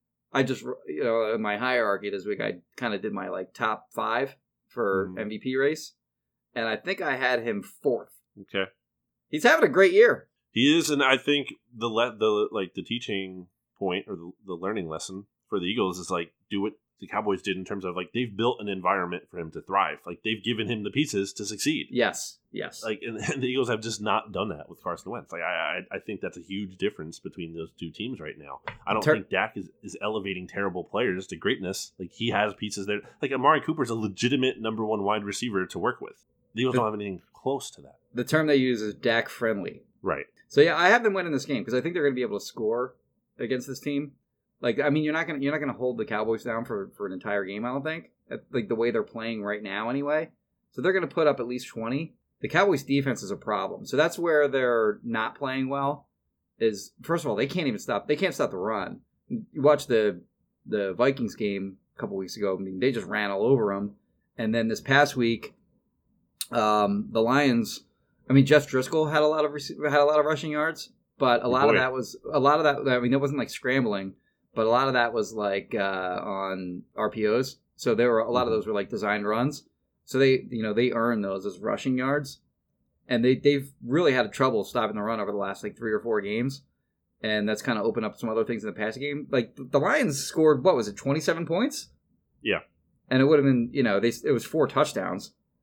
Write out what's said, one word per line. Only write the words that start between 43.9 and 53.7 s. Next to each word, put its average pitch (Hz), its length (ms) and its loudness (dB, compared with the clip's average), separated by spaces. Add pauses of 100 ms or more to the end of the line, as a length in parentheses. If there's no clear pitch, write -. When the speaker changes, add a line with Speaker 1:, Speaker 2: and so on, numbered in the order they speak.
Speaker 1:
Like, 120 200 0
I 143 100 2
mean, 151 140 2
you're 151 100 0
not 160 140 -2
gonna, 156 100 -6
you're 139 140 0
not 156 80 -2
gonna 139 120 -4
hold 123 240 -2
the 110 80 -2
Cowboys 107 380 -2
down 117 240 -4
for, 98 300 -6
for 104 100 -6
an 92 60 -6
entire 101 320 -4
game, 101 200 -8
I 120 40 -4
don't 135 160 -4
think. 160 260 -8 (200)
At, - 100 -8 (100)
like, 113 180 -2
the 113 60 0
way 117 160 2
they're 110 140 0
playing 113 400 -8
right 104 180 -4
now 104 280 -4
anyway. 147 420 -2 (400)
So 131 100 -8
they're 180 100 2
gonna 185 140 0
put 151 220 2
up 139 120 2
at 117 60 -2
least 123 220 -8
twenty. 127 460 -6 (260)
The 120 80 -6
Cowboys' 175 340 2
defense 135 400 0
is 95 80 -8
a 98 60 -4
problem. 98 500 -6